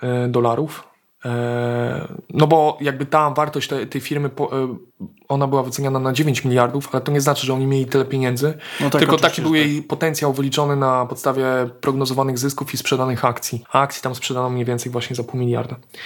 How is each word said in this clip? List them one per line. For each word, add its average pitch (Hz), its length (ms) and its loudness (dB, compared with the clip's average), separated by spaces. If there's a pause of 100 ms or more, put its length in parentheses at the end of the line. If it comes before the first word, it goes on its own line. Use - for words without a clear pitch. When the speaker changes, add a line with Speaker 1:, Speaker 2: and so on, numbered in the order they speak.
Speaker 1:
e, 123 260 0
dolarów. 123 560 0 (400)
E, 120 840 -2 (220)
no 151 160 6
bo 151 340 4
jakby 139 260 -2
ta 151 240 4
wartość 147 380 -2
te-, 135 180 -4
tej 135 140 -6
firmy, 143 280 -4
po-, 135 340 -2
e, 131 60 -2 (600)
ona 139 180 2
była 135 160 2
wyceniana 135 360 -2
na 131 140 0
dziewięć 139 320 0
miliardów, 127 480 2
ale 131 100 2
to 147 100 0
nie 143 80 4
znaczy, 139 260 2
że 131 80 0
oni 131 120 0
mieli 135 200 2
tyle 131 180 2
pieniędzy, 131 540 0 (220)
Speaker 2:
No 143 100 0
tak, 151 100 4
Speaker 1:
tylko 151 140 4
Speaker 2:
oczywiście, 165 160 4
Speaker 1:
taki 151 120 -4
był 156 120 2
Speaker 2:
że 156 40 4
Speaker 1:
jej 147 200 2
Speaker 2:
tak. 151 100 -8
Speaker 1:
potencjał 147 440 0
wyliczony 139 440 0
na 131 300 2
podstawie 131 380 -2 (360)
prognozowanych 135 580 0
zysków 139 360 -4
i - 20 -4
sprzedanych 131 480 0
akcji. 120 480 -2
A 135 80 4
akcji 139 220 -2
tam 127 120 -4
sprzedano 127 360 -2
mniej 123 140 -2
więcej 123 280 -2
właśnie 123 240 -4
za 120 80 -4
pół 127 160 -4
miliarda, 120 360 -2 (300)